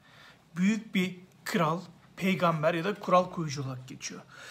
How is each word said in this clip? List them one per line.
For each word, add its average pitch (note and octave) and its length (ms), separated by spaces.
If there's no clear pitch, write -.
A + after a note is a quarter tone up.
büyük G3+ 380
bir F3+ 220
kral, E3+ 360
peygamber E3+ 580
ya E3 100
da G3+ 100
kural F3+ 360
koyucu D3 320
olarak B2+ 260
geçiyor. - 320